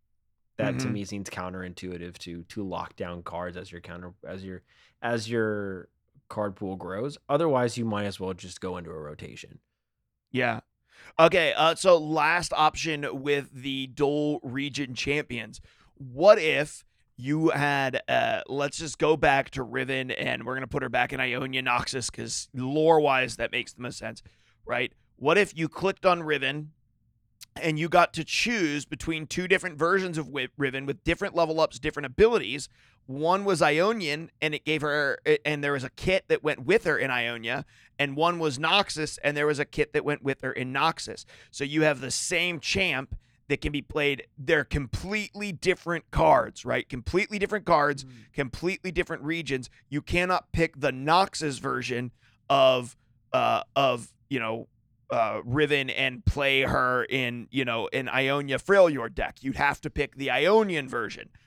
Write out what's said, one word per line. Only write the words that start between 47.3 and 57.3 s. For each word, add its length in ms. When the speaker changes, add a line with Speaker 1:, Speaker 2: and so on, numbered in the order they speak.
Speaker 2:
different 280
cards, 400
Speaker 1:
Mm. 60
Speaker 2:
completely 600
different 320
regions. 440
You 140
cannot 500
pick 260
the 140
Noxus 640
version 540
of, 480
uh, 320
of, 400
you 100
know, 300
uh, 340
Riven 460
and 340
play 380
her 400
in, 480